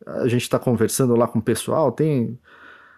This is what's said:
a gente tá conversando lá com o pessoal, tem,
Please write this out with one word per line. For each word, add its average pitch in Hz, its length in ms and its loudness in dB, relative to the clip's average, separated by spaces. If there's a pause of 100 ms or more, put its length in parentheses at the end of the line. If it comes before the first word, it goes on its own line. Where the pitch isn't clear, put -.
a - 220 -4
gente 120 200 0
tá 127 120 0
conversando 117 560 2
lá 117 120 4
com 113 120 -2
o - 20 0
pessoal, 127 500 0
tem, 127 480 -2 (580)